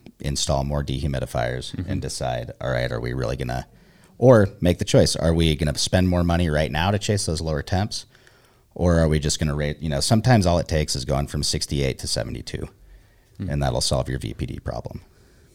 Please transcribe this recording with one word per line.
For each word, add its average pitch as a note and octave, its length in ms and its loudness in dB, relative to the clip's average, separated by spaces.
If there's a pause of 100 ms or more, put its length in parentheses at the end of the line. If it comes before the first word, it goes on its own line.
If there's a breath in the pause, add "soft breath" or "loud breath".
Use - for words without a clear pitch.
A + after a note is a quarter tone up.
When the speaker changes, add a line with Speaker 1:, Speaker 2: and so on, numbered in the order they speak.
(200)
Speaker 1:
install C#2 440 -2
more D2 200 -2
dehumidifiers B1+ 920 -4
Speaker 2:
Mm-hmm. - 160 -6
Speaker 1:
and F#2 100 -2
decide, B1 500 -6 (100)
all B1+ 80 -4
right, B1 220 -2
are A#1 100 -4
we A#1+ 120 -4
really B1+ 220 -2
gonna, B1 320 -6 (500 soft breath)
or A2+ 320 8 (120)
make F2 160 4
the - 80 -6
choice, G#2 300 4
are E2 180 2
we E2 220 4
gonna C#2+ 220 0
spend F#2 300 2
more F2 160 2
money E2+ 260 2
right D2 220 0
now E2 200 0
to G2+ 80 0
chase G#2 260 -2
those D#2+ 160 -2
lower D#2 220 -2
temps? G2+ 420 -4 (680 soft breath)
Or E2+ 260 2
are D#2+ 100 4
we D#2 100 2
just D2 180 -2
gonna D2 180 0
rate, D2 260 -4
you D#2+ 80 -4
know, D2 100 -2
sometimes A2+ 460 4
all F2 140 4
it - 100 -2
takes D2+ 260 0
is B1+ 80 -4
going C#2 240 -2
from D2 160 -4
sixty-eight C#2 560 -2
to D2 80 -8
seventy-two, C#2 640 -6 (720 soft breath)
Speaker 2:
Mm. F#2+ 120 -6
Speaker 1:
and D2 120 -2
that'll B1+ 180 0
solve B1+ 260 0
your C2 120 -4
V G#1+ 140 -8
P - 120 -6
D - 140 -8
problem. - 420 -10 (540 soft breath)